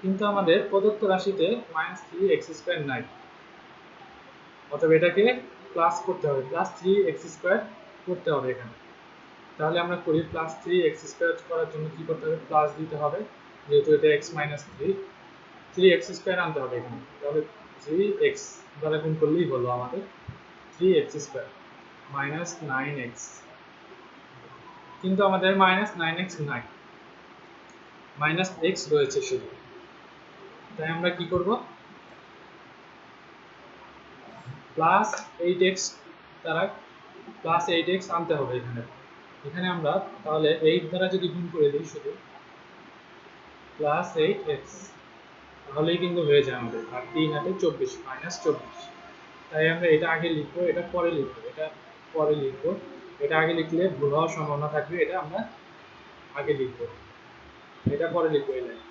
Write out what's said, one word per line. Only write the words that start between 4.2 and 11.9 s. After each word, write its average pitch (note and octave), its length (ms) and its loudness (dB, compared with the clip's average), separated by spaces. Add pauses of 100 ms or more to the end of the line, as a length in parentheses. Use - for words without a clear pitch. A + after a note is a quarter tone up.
অতএব D#3 240 4
এটাকে F3 260 4 (500)
প্লাস E3+ 220 4 (120)
করতে D#3+ 220 -4
হবে, C3+ 120 0 (100)
প্লাস F3+ 260 -2
থ্রি F#3 140 2 (180)
এক্স - 140 -6 (100)
স্কয়ার G3 260 0 (480)
করতে F3 280 -4
হবে B2+ 180 -2
এখানে। A#2+ 220 -10 (840)
তাহলে D#3+ 260 0
আমরা F3 220 -2
করি, D#3+ 140 2 (120)
প্লাস D#3+ 200 -6 (100)
থ্রি F3+ 140 -2 (120)
এক্স - 140 -2 (100)
স্কয়ার E3+ 220 0 (160)
করার E3 240 -2
জন্য D#3 120 -6 (100)